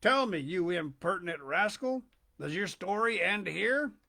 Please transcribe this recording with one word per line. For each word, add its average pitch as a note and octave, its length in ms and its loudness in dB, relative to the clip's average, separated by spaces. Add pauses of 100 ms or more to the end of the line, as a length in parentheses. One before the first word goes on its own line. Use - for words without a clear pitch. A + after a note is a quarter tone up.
Tell C4+ 240 6
me, G3 140 -2
you E3+ 300 -2
impertinent E3+ 720 -2
rascal, G#3 640 0 (360)
does D3 160 -6
your G3 120 -2
story G#3 540 0
end F#3+ 260 2
here? A3+ 440 0 (180)